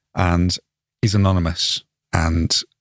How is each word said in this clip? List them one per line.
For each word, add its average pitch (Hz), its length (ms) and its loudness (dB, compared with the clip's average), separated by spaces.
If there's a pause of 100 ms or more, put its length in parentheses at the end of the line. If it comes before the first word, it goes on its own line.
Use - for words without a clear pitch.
(140)
and 87 420 0 (460)
he's 104 140 0
anonymous, 92 680 0 (300)
and 82 480 0 (200)